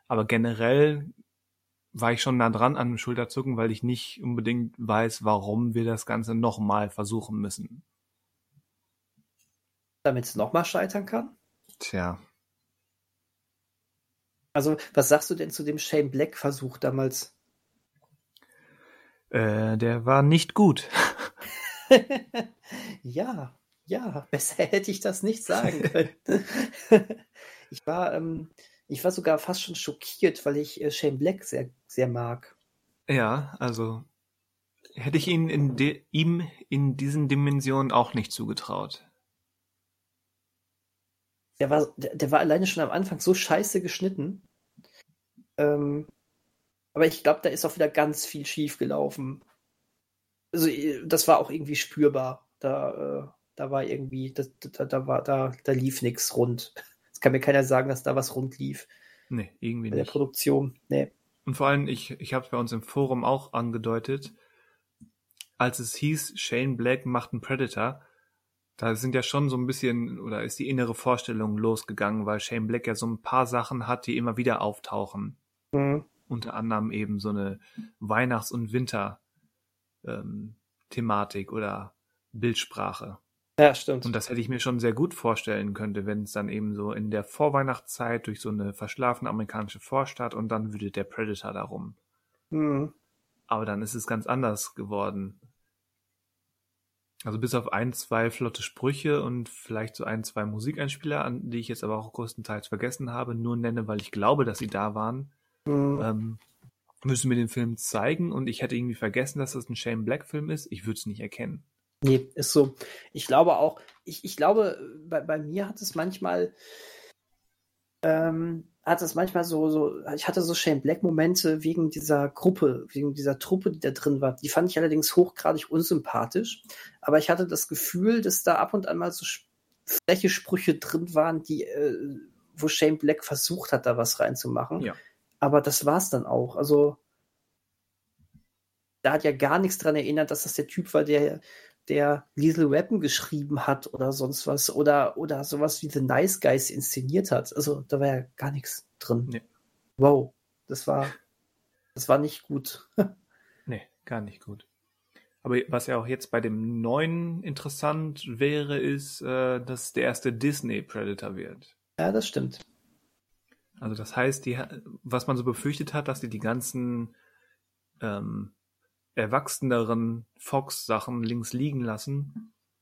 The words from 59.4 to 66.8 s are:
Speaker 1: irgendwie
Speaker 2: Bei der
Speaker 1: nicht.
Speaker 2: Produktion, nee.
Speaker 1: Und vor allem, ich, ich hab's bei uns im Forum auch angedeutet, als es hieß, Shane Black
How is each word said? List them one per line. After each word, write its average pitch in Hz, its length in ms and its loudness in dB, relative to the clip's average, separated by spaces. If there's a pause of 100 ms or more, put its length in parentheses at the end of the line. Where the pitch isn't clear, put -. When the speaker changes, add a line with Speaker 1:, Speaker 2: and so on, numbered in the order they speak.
Speaker 1:
irgendwie 117 300 -4
Speaker 2:
Bei - 80 0
der 139 60 2
Speaker 1:
nicht. - 80 -8
Speaker 2:
Produktion, 139 760 0
nee. 139 240 0 (340)
Speaker 1:
Und 131 100 -2
vor 139 120 2
allem, 143 200 2
ich, 127 320 -6
ich - 140 -8
hab's 131 160 -2
bei 123 80 -2
uns 117 140 -2
im 113 100 -4
Forum 127 440 0
auch 135 280 0
angedeutet, 117 800 -4 (1200)
als 127 220 0
es 117 160 -6
hieß, 151 400 -2
Shane 127 420 -2
Black 127 280 0